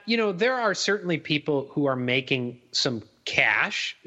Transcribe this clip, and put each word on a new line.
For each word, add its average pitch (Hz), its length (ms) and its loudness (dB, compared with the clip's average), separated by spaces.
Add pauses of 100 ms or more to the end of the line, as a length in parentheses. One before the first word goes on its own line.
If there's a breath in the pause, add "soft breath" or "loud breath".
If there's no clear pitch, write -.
you 226 100 0
know, 220 160 2
there 226 240 2
are 226 180 0
certainly 180 440 0
people 147 540 -2
who 143 160 0
are 135 80 2
making 123 640 -2 (100)
some 120 300 -2 (240)
cash 131 800 0